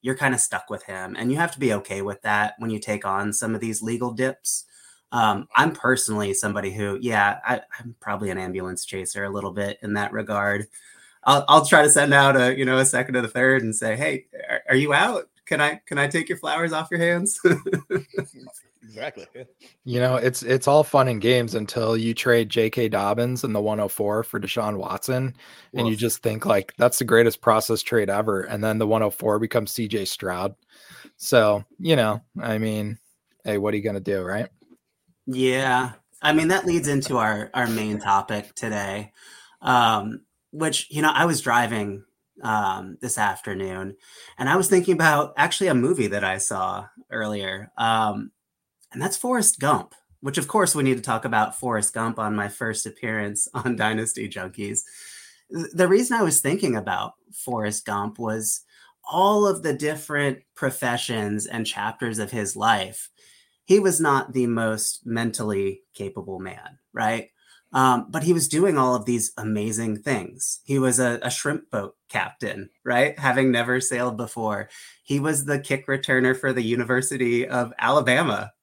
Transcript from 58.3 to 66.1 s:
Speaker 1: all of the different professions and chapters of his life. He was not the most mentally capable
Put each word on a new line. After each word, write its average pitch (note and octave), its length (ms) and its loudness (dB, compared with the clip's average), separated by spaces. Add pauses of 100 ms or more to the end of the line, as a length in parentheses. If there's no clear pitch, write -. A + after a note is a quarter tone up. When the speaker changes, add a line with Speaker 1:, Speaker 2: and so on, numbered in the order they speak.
Speaker 1:
all G3+ 440 2
of E3 160 -2
the D3+ 100 0
different D3 640 -2 (140)
professions A#2 920 -4
and A2+ 180 -6
chapters A2 540 -6
of G2+ 100 -6
his G#2+ 260 -6
life. G#2 540 0 (560)
He G3 140 8
was F#3 200 2
not C3+ 340 2
the B2+ 120 2
most A2+ 600 -2
mentally G#2+ 760 -2 (140)
capable G2 440 -10